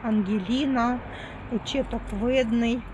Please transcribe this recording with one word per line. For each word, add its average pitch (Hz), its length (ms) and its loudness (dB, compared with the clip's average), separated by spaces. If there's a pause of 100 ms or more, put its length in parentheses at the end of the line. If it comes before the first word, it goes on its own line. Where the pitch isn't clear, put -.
ангеліна, 233 960 2 (560)
очіток - 460 -2 (100)
видний 233 720 2 (120)